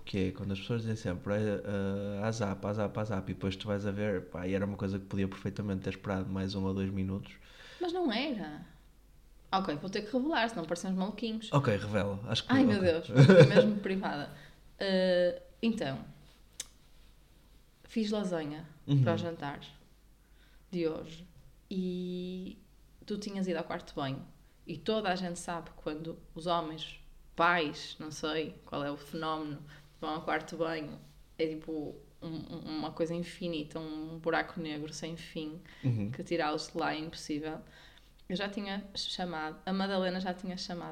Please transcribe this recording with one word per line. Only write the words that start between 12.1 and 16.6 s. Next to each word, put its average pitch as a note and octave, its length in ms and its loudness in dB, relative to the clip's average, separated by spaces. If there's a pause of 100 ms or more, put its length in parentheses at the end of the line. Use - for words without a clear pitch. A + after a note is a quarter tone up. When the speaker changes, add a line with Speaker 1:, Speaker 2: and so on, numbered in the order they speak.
Speaker 1:
Acho A2+ 180 -2
que - 60 0
Speaker 2:
Ai, C4+ 140 8
meu G#3 140 6
Speaker 1:
ok. F3+ 120 6
Speaker 2:
Deus, E3 160 0
vou C3 160 10
ser E3+ 240 12
mesmo G#3 300 8
privada. F3 520 -2 (500)
Eh, F#3 600 4 (200)
então, D#3+ 380 0 (1800)